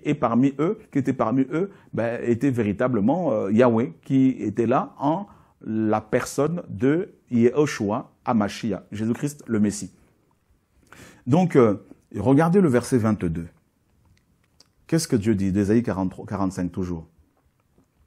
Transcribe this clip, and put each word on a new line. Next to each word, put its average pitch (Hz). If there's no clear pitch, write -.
est 147
parmi 127
eux, 185
qui 143
était 135
parmi 127
eux, 180
ben, 117
était 120
véritablement, 120
euh, 107
Yahweh, 117
qui 131
était 107
là 151
en 160
la 110
personne 151
de 135
Yehoshua 120
Hamashiach, 104
Jésus-Christ 117
le 110
Messie. 101
Donc, 165
euh, 110
regardez 143
le 175
verset 120
vingt-deux. 87
Qu'est-ce 165
que 131
Dieu 110
dit 95
d'Ésaïe 104
quarante-trois, 95
quarante-cinq 95
toujours ? « 87